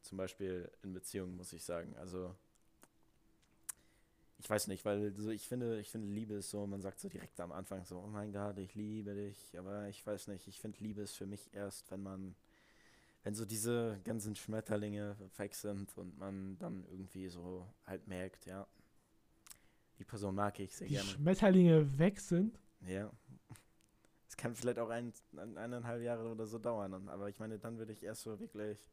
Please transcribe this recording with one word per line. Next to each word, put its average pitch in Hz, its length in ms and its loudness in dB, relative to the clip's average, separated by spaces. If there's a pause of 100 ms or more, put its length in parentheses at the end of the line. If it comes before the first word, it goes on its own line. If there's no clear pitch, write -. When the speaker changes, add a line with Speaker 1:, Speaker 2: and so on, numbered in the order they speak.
Speaker 1:
Zum - 160 -8
Beispiel 92 520 -2 (120)
in 98 100 -6
Beziehungen, 92 420 -4
muss 90 160 -8
ich 82 120 -10
sagen. 85 340 -4
Also, 90 380 -6 (2000)
ich - 120 -12
weiß 107 180 4
nicht, 95 180 -2
weil 104 320 2
so, 107 140 0
ich 107 160 -4
finde, 120 320 0
ich 101 100 -8
finde, 110 240 -4
Liebe 107 220 -2
ist 98 160 -4
so, 101 160 -2
man 98 140 -4
sagt 95 180 -6
so - 100 -8
direkt - 300 -10
am 87 120 -6
Anfang 92 340 -6
so, 90 120 -8
"Oh 95 100 -8
mein 104 240 -4
Gott, 101 280 -2
ich 95 160 -8
liebe 104 400 -4
dich." 101 420 -8
Aber 101 320 -4
ich - 160 -12
weiß 104 220 -2
nicht, 98 200 -8
ich 101 120 -14
finde, 107 240 -6
Liebe 107 180 -4
ist 101 140 -6
für 101 100 -6
mich 98 300 -8
erst, 101 340 -6
wenn 98 140 -6
man, 95 320 -6 (880)
wenn 104 100 -2
so 107 120 -2
diese 113 580 2
ganzen 110 320 -2
Schmetterlinge 104 840 -2 (200)
weg 98 180 -4
sind 98 420 -4
und 92 220 -10
man 95 400 -4
dann 165 320 -6
irgendwie 92 380 -8
so 90 380 -8 (200)
halt 95 200 -6
merkt, 92 380 -6
ja, 95 220 -8 (1300)
die - 80 -10
Person 101 300 -2
mag 104 240 2
ich 95 160 -6
sehr - 120 -8
Speaker 2:
Die 147 60 2
Speaker 1:
gerne. 98 160 0
Speaker 2:
Schmetterlinge 160 880 10
weg 190 220 6
sind? 190 400 4 (280)
Speaker 1:
Ja. 98 240 -2 (1200)
Es - 80 -12
kann 120 180 -2
vielleicht 120 220 2
auch 117 120 2
ein, 117 240 -2 (220)
ein, 101 220 -8
eineinhalb 117 460 -4
Jahre 117 280 0
oder 110 140 -2
so 113 140 -4
dauern, 107 340 0
und, 95 160 -8
aber 98 180 -4
ich 101 120 -8
meine, 110 180 -4
dann 113 220 -8
würde 113 120 -6
ich 107 120 -12
erst 110 180 -6
so 107 180 -6
wirklich 104 380 -4 (160)